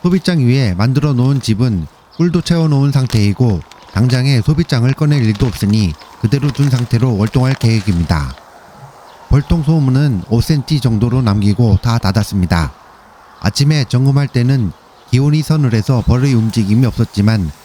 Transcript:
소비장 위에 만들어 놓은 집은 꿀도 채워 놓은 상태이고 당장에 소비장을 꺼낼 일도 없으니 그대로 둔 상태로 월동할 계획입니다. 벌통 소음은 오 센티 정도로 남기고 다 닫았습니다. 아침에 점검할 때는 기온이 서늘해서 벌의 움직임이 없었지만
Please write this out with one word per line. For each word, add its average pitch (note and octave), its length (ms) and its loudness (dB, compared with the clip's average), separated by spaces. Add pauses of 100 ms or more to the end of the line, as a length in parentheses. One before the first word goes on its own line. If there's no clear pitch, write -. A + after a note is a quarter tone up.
소비장 F3 380 0
위에 B2 340 2
만들어 C3 380 0
놓은 B2+ 280 0
집은 G#2+ 460 -2 (300)
꿀도 E3+ 260 0
채워 E3 260 0
놓은 C#3 240 2
상태이고 A2 680 0 (320)
당장에 B2+ 480 0
소비장을 C3+ 540 0
꺼낼 D3 300 0
일도 A2 220 0
없으니 G#2 460 0 (280)
그대로 C3+ 320 0
둔 C#3 180 0
상태로 A#2+ 480 0
월동할 B2+ 360 0
계획입니다. E2+ 800 -2 (960)
벌통 D3 340 0
소음은 C3+ 640 0
오 A2+ 120 0
센티 D3 400 -2
정도로 A#2 420 0
남기고 G#2 600 2
다 A2+ 160 0
닫았습니다. F#2+ 760 0 (680)
아침에 D3 480 0
점검할 C3+ 400 0
때는 B2 420 0 (400)
기온이 D3 320 2
서늘해서 B2+ 640 0
벌의 B2+ 280 2
움직임이 A2+ 520 2
없었지만 G2+ 640 0 (140)